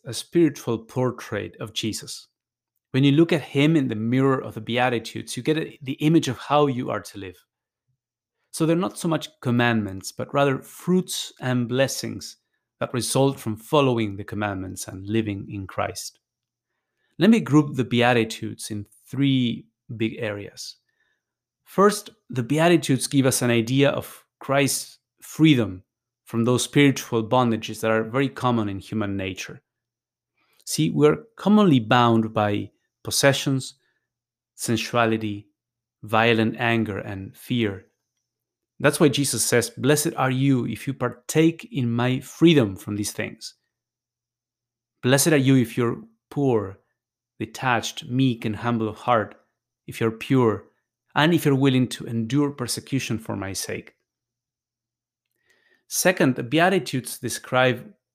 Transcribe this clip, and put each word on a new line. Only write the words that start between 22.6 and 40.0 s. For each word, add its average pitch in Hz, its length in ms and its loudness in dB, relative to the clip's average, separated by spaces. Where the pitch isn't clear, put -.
give 135 220 2
us 127 160 0
an 123 80 2
idea 120 400 2
of - 340 -8
Christ's - 580 -2
freedom 117 600 2
from 117 200 -2
those 123 180 2
spiritual 135 640 2
bondages 113 540 0
that 113 100 0
are 110 120 2
very 131 260 -2
common 120 400 -2
in 98 100 -8
human 101 380 -6
nature. 95 440 -10
See, 156 260 0
we're 151 360 2
commonly 196 460 6
bound 113 520 4
by 104 380 -2
possessions, 135 720 0
sensuality, 110 920 -2
violent 110 540 2
anger, 113 420 -2
and 98 360 -10
fear. 104 520 -4
That's 147 180 2
why 147 120 6
Jesus 131 340 -2
says, - 280 0
"Blessed 147 440 0